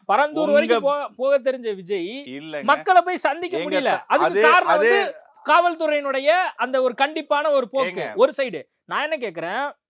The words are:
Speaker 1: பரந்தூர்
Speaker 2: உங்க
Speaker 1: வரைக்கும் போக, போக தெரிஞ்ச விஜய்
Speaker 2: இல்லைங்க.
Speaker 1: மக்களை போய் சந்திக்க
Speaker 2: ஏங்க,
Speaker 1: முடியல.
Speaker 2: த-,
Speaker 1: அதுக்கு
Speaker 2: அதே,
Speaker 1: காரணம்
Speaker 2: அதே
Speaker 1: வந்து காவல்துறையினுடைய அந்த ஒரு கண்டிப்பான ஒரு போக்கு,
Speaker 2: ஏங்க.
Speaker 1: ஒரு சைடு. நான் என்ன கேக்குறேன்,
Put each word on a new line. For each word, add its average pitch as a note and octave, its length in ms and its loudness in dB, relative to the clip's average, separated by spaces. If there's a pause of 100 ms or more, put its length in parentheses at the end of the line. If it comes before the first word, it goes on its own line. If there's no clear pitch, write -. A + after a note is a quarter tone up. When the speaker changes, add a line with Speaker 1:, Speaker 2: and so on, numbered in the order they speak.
Speaker 1:
பரந்தூர் D4 320 2
Speaker 2:
உங்க D4+ 120 2
Speaker 1:
வரைக்கும் A#3+ 300 4
போக, C#4 280 -2
போக C4+ 300 0
தெரிஞ்ச A#3+ 360 -4
விஜய் F#3+ 520 -8
Speaker 2:
இல்லைங்க. D3+ 360 -10
Speaker 1:
மக்களை D#4 380 4
போய் F4+ 160 -2
சந்திக்க E4+ 400 -4
Speaker 2:
ஏங்க, D#4+ 40 -4
Speaker 1:
முடியல. C4+ 280 -2
Speaker 2:
த-, - 160 -2
Speaker 1:
அதுக்கு D4 240 0
Speaker 2:
அதே, G3+ 120 0
Speaker 1:
காரணம் E4+ 320 4
Speaker 2:
அதே G4+ 300 2
Speaker 1:
வந்து - 160 -8 (260)
காவல்துறையினுடைய D4+ 840 0 (280)
அந்த B3+ 260 -2
ஒரு B3 120 0
கண்டிப்பான D4 560 -2
ஒரு C4 200 0
போக்கு, G3+ 320 -4
Speaker 2:
ஏங்க. A2+ 140 -8
Speaker 1:
ஒரு C4 220 2
சைடு. G#3 260 -6 (200)
நான் C4 280 -4
என்ன B3 180 -6
கேக்குறேன், F3+ 460 -6 (140)